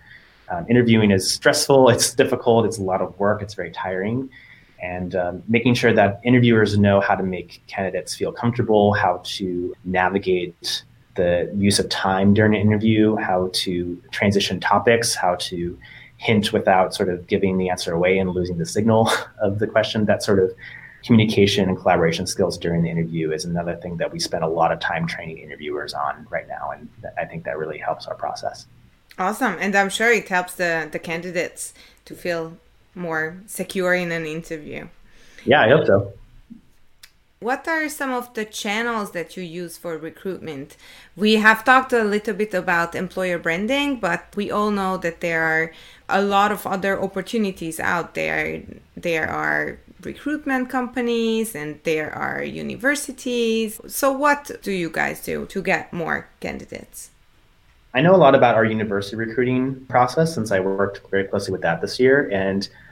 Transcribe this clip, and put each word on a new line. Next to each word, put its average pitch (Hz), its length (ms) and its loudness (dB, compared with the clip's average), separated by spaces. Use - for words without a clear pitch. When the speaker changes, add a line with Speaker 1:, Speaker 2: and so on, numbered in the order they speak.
Speaker 1:
um, 90 180 -8
interviewing 113 440 6
is 95 200 2
stressful, 139 600 4
it's - 240 2
difficult, 120 500 2
it's 101 140 -2
a 98 40 -4
lot 92 200 0
of 85 160 -8
work, 104 240 2
it's 98 100 -10
very 85 180 -8
tiring. 101 600 -4
And, 90 320 -6
um, 90 340 -2
making 120 260 4
sure 120 180 4
that 101 320 4
interviewers 113 540 6
know 101 220 6
how 101 160 2
to 95 60 -2
make 92 440 -8
candidates 92 480 -6
feel 95 180 -4
comfortable, 107 600 4
how 95 260 0
to 90 360 -4
navigate 92 1000 -2
the 87 380 2
use 101 240 2
of 98 120 -2
time 95 420 2
during 107 220 4
an 101 60 2
interview, 107 560 4
how 92 340 -2
to 87 360 -4
transition 98 480 0
topics, 117 560 2
how 90 220 0
to 87 420 -8
hint 104 360 0
without 95 420 4
sort 95 160 0
of 87 160 -6
giving 95 320 0
the 92 100 0
answer 90 240 -4
away 90 260 2
and 95 120 0
losing 90 260 -2
the 82 80 -4
signal 110 460 2
<laughs> - 180 -14
of 104 160 0
the 110 80 -2
question. 107 400 0
That 101 160 2
sort 101 160 2
of 95 160 2
communication 104 640 4
and 92 80 0
collaboration 87 500 2
skills 87 300 -2
during 85 260 -2
the 82 60 0
interview 82 420 -4
is 78 140 -6
another 87 320 -4
thing 87 220 -10
that 80 120 -4
we 82 80 -10
spend 82 240 -6
a 80 60 0
lot 82 240 2
of 82 80 -6
time 85 260 -4
training 82 320 -10
interviewers 73 540 -10
on 71 380 -6
right 85 180 -6
now. 71 220 -10
And - 180 -14
th-, - 160 -12
I 85 80 -4
think 82 180 -12
that 71 140 -6
really 78 180 -8
helps - 300 -8
our - 80 -10
process. - 520 -10
Speaker 2:
Awesome. 190 420 -2
And 196 160 0
I'm 196 140 2
sure 226 220 2
it 202 160 0
helps 180 260 -2
the, 165 360 -2
the 175 80 -6
candidates 170 760 -8
to - 80 -18
feel 165 420 -6
more 165 420 -4
secure 180 460 -2
in 180 200 0
an 165 120 -4
interview. 156 640 -10
Speaker 1:
Yeah, 139 180 6
I 110 60 6
hope 151 160 6
so. - 300 2
Speaker 2:
What 262 280 -4
are 311 220 -2
some 277 220 -6
of 247 200 -6
the 214 140 -6
channels 220 640 -4
that 165 260 -8
you 185 60 -10
use 170 340 -10
for 165 220 -8
recruitment? 156 800 -12
We 214 180 4
have 214 300 6
talked 254 280 4
a 233 100 4
little 208 300 -2
bit 208 220 -4
about 170 400 -2
employer 180 440 -4
branding, 220 580 -2
but 175 260 -4
we 208 140 -4
all 208 200 0
know 190 280 -2
that 170 220 -6
there 165 220 -2
are 160 300 0
a 196 140 2
lot 202 300 2
of 190 140 -8
other 196 360 -2
opportunities 190 760 -4
out 175 360 -2
there. 156 480 -4
There 165 320 -4
are 151 500 -4
recruitment 269 680 -6
companies 233 840 -2
and 151 300 -10
there 156 300 -4
are 139 280 -4
universities. 226 1500 -4
So 277 240 0
what 285 380 0
do 202 80 -6
you 175 180 -2
guys 147 340 -4
do 151 240 -6
to 190 160 -8
get 170 300 -4
more 165 360 -6
candidates? - 680 -12
Speaker 1:
I 127 60 2
know 175 140 6
a - 20 8
lot 139 180 8
about 120 200 6
our 110 100 4
university 107 520 -2
recruiting 127 720 -2
process 131 480 2
since 110 160 -4
I 98 100 2
worked 98 500 -2
very 98 140 0
closely 101 280 -4
with 87 100 -6
that 85 180 0
this - 200 -6
year. 135 320 4
And 98 360 -2